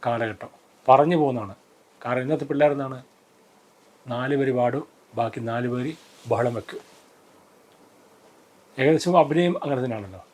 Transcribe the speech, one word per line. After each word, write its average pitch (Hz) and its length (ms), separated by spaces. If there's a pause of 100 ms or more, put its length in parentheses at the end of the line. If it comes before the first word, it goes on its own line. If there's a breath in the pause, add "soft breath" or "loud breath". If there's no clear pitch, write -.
കാലഘട്ടം, 117 460 (380)
പറഞ്ഞു 151 320
പോകുന്നതാണ്. 120 340 (480)
കാരണം 123 220
ഇന്നത്തെ 143 260
പിള്ളേരെന്താണ്, 139 480 (1120)
നാല് 131 280
പേര് 135 180
പാടും, 123 260 (340)
ബാക്കി 117 220 (100)
നാല് 123 220
പേര് 123 200 (380)
ബഹളം 120 280
വെക്കും. - 240 (1900)
ഏകദേശം 160 460
അഭിനയം 175 400
അങ്ങനെ 139 200
തന്നെയാണല്ലോ 101 400 (100)